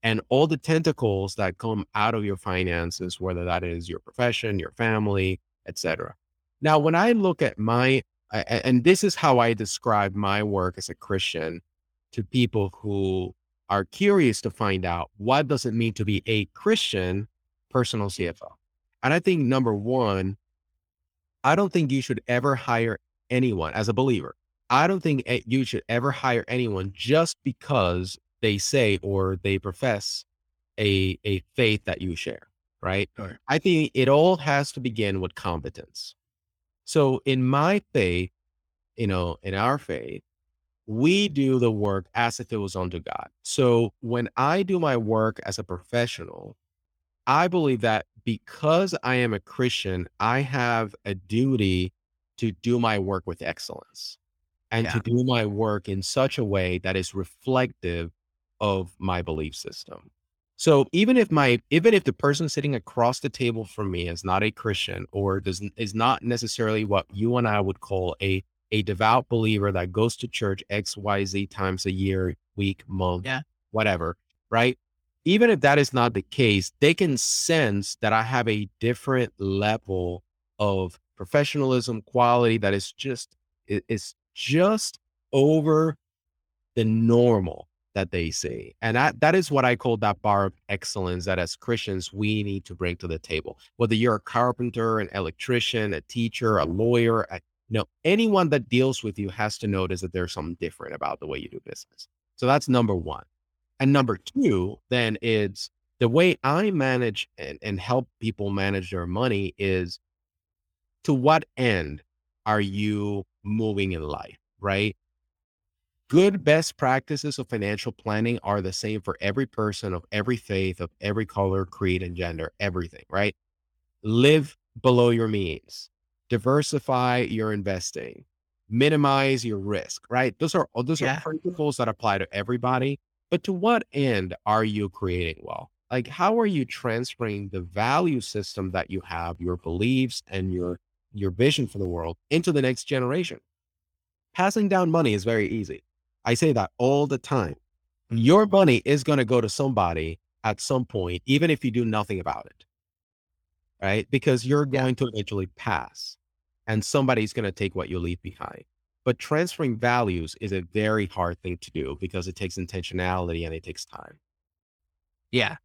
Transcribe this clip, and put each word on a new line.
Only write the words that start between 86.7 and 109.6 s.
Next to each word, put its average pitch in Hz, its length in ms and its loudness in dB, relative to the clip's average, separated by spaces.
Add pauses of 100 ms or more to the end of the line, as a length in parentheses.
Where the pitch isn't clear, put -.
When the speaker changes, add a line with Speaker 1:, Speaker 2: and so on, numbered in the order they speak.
Speaker 1:
the 113 100 2
normal 113 800 4 (260)
that 95 180 -2
they 85 200 -2
see. 57 500 -8
And 113 140 -2
that, 123 240 2
that 156 160 6
is 185 160 2
what 135 140 4
I 120 100 4
call 117 220 0
that 104 240 0
bar 101 240 4
of 95 80 -2 (160)
excellence 90 560 -4
that 92 140 0
as 87 180 -4
Christians, 101 560 -4
we 107 300 0
need 98 220 -6
to 90 100 -14
bring 87 220 -4
to 90 100 -10
the 80 120 -4
table. - 380 -6 (180)
Whether 117 200 2
you're 113 200 2
a 104 60 -6
carpenter, 120 800 -2
an 101 140 -4
electrician, 104 800 -2
a 76 80 -6
teacher, 113 560 -2
a 76 80 2
lawyer, 113 580 2
a, 90 180 -10 (260)
you 110 120 -2
know, - 60 -2 (200)
anyone 196 440 4
that 135 200 0
deals 127 340 2
with 107 160 -6
you 101 100 -4
has 107 280 -4
to 110 100 -6
notice 92 340 -2
that 90 120 -8
there's 90 180 -2
something 82 300 -8
different 80 340 -8
about 71 240 -6
the 78 80 -12
way 69 120 -6
you - 100 -12
do - 160 -14
business. - 420 -18 (300)
So - 80 -4
that's 143 240 2
number 117 260 4
one. 82 280 -8 (560)
And 135 140 4
number 123 240 4
two, 104 600 0 (120)
then 113 320 0
it's 107 480 -2 (300)
the 120 100 4
way 165 340 4
I 180 280 2
manage 127 640 0
and, 73 240 -12
and 98 180 -4
help 123 280 -2 (120)
people 104 300 -4
manage 98 400 -2
their 90 160 -4
money 101 500 -2
is 92 440 -2 (1040)